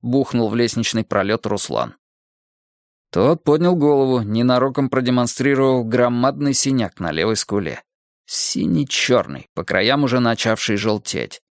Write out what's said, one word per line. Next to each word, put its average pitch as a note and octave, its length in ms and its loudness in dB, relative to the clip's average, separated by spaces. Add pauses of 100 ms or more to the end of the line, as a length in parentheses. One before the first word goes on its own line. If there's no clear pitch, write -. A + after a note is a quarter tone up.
бухнул B2 480 0
в G#2+ 60 -4
лестничный A2+ 480 0
пролёт G2+ 420 -2
Руслан. B1 500 -4 (1160)
Тот G#2 320 2
поднял E3 320 4
голову, C#3 460 2
ненароком B2+ 680 0
продемонстрировав C3 1000 0
громадный B2 680 0
синяк B2+ 460 -2
на E2+ 120 -4
левой E2+ 240 0
скуле. G2+ 480 -4 (420)
Синий-чёрный, - 1300 -2
по E2+ 100 -8
краям B2 400 0
уже B2+ 160 0
начавший A2+ 560 0
желтеть. G2+ 680 -4 (100)